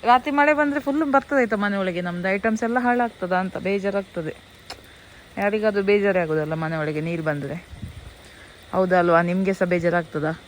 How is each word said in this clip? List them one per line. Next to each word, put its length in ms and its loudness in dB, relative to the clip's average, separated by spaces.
ರಾತ್ರಿ 260 4
ಮಳೆ 240 4
ಬಂದ್ರೆ 260 0
ಫುಲ್ಲು 260 0
ಬರ್ತದಾಯ್ತಾ 500 2
ಮನೆ 200 -2
ಒಳಗೆ, 240 -2
ನಮ್ದು 280 -4
ಐಟಮ್ಸ್ 340 -2
ಎಲ್ಲ 160 0
ಹಾಳಾಗ್ತದಾ 580 0
ಅಂತ 200 -2
ಬೇಜಾರಾಗ್ತದೆ. 760 -4
ಯಾರಿಗಾದ್ರೂ 440 0
ಬೇಜಾರೇ 380 4
ಆಗೋದಲ್ಲ 340 0
ಮನೆ 220 -4
ಒಳಗೆ 240 -2
ನೀರು 220 -4
ಬಂದ್ರೆ, 320 -4
ಹೌದಲ್ವಾ? 500 4
ನಿಮ್ಗೆ 300 0
ಸಹ 120 0
ಬೇಜಾರಾಗ್ತದಾ? 680 -2